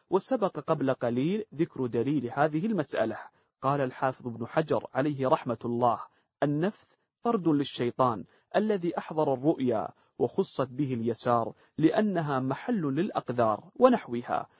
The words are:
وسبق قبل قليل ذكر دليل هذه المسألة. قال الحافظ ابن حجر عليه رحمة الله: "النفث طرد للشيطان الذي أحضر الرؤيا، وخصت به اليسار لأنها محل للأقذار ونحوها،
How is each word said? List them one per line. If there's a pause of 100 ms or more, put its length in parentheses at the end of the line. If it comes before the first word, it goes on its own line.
وسبق
قبل
قليل (100)
ذكر
دليل
هذه
المسألة. (440)
قال
الحافظ
ابن
حجر
عليه
رحمة
الله: (440)
"النفث (300)
طرد
للشيطان (320)
الذي
أحضر
الرؤيا، (320)
وخصت
به
اليسار (240)
لأنها
محل
للأقذار (120)
ونحوها، (120)